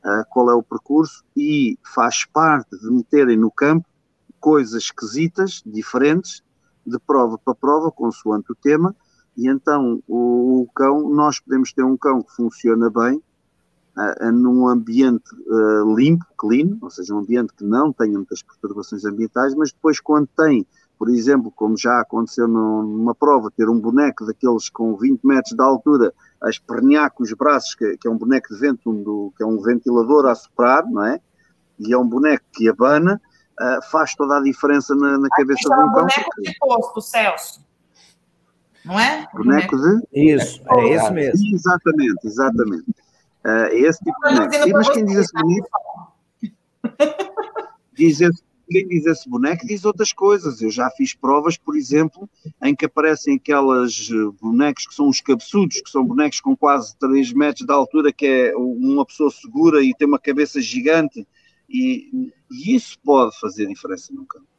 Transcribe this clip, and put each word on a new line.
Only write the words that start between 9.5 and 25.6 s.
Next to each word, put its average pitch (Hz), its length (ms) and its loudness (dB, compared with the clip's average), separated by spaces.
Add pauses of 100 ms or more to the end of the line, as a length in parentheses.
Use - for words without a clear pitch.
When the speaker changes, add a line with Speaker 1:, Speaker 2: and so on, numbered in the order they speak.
Speaker 1:
o, 123 560 0
o 120 100 -6
cão, 143 360 0
nós 147 320 0
podemos 131 320 -2
ter 135 100 -2
um 131 140 2
cão 131 260 -2
que - 140 -16
funciona 117 520 0
bem, 117 320 -2 (760)
ah, 101 240 -4
ah, 117 120 0
num 123 360 4
ambiente, 120 560 0 (260)
ah, 107 460 2
limpo, 160 280 2 (140)
clean, 143 420 0
ou - 80 -14
seja, 98 260 -10
um 104 40 -2
ambiente 113 340 -2
que - 120 -16
não 131 280 0
tenha 107 200 -2
muitas 98 300 -8
perturbações 101 640 -12
ambientais, 113 500 -4
mas 147 180 -2
depois - 260 0
quando 151 380 0
tem, 147 280 2 (320)
por 110 120 -4
exemplo, 123 420 2
como 110 260 -2
já 120 240 0
aconteceu 113 460 -4
num, 110 360 0
numa 110 320 -2
prova, 135 360 2
ter 110 180 0
um 117 120 2
boneco 120 440 0
daqueles 113 440 -2
com 113 280 -4
vinte 123 280 0
metros 135 320 0
de 127 60 0